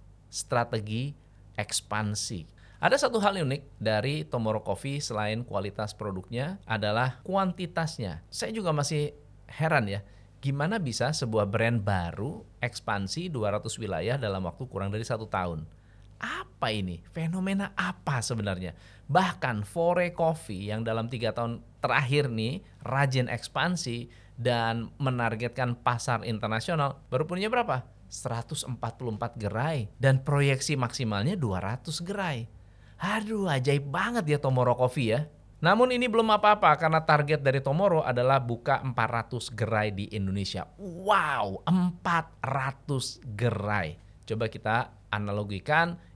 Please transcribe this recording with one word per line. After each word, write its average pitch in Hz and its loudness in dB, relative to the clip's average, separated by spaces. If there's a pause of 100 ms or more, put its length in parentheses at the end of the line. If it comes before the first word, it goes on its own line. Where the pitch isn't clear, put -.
(320)
strategi 120 -2 (400)
ekspansi. 104 -4 (320)
Ada 190 6
satu 247 2
hal 196 2
unik 139 -4
dari 110 0
Tomorrow 110 -2
Coffee 139 -4
selain 107 -2
kualitas 101 -4
produknya 117 -6
adalah 110 0
kuantitasnya. 165 -2
Saya - -6
juga 180 0
masih 147 0 (400)
heran 151 2
ya, 101 -4 (400)
gimana 147 0
bisa 131 0
sebuah 110 2
brand 113 2
baru 98 -2 (240)
ekspansi 117 -4
dua 107 -2
ratus 107 -4
wilayah 101 -2
dalam 95 -2
waktu - -8
kurang 98 -4
dari 110 -4
satu 110 -6
tahun? 85 -2 (520)
Apa - -6
ini? 92 -4 (160)
Fenomena 185 -2
apa 170 -4
sebenarnya? 98 -4 (320)
Bahkan 139 0
Fore 175 0
Coffee 156 -2
yang 110 -4
dalam 113 -2
tiga 117 -2
tahun 117 -4 (160)
terakhir 139 2
nih 117 -2 (240)
rajin 131 2
ekspansi 127 -4 (240)
dan 117 0
menargetkan 120 0
pasar 117 0
internasional, 117 0
baru 127 0
punya 180 -2
berapa? 220 0 (240)
Seratus - -6
empat 117 -6
puluh 117 -4
empat 117 -6
gerai. 113 -2
Dan 135 4
proyeksi 139 2
maksimalnya 117 0
dua 95 0
ratus 131 -6
gerai. 175 -4 (520)
Aduh, 208 0
ajaib 143 2
banget 190 0
ya 147 4
Tomorrow 123 4
Coffee 123 2
ya. 151 0 (360)
Namun 220 6
ini 247 2
belum 220 4
apa-apa 208 6
karena 160 4
target 147 4
dari 135 4
Tomorrow 160 4
adalah 127 4
buka 120 0
empat 117 0
ratus 117 -4
gerai 107 0
di 101 -4
Indonesia. 98 -2 (120)
Wow, 165 0
empat 175 2
ratus 135 -4 (160)
gerai. 101 -2 (240)
Coba 110 -2
kita 113 0 (240)
analogikan, 104 0 (160)